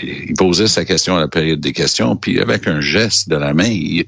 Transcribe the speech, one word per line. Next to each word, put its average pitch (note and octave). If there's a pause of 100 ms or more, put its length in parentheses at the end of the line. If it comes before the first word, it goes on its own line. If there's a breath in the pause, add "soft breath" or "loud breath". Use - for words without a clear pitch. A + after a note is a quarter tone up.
il -
posait F#2+
sa -
question F2+
à -
la D2+
période D#2+
des C#2+
questions, A2+
puis -
avec G#2+
un D2+
geste F#2
de D#2
la C#2+
main, F2
il, E2+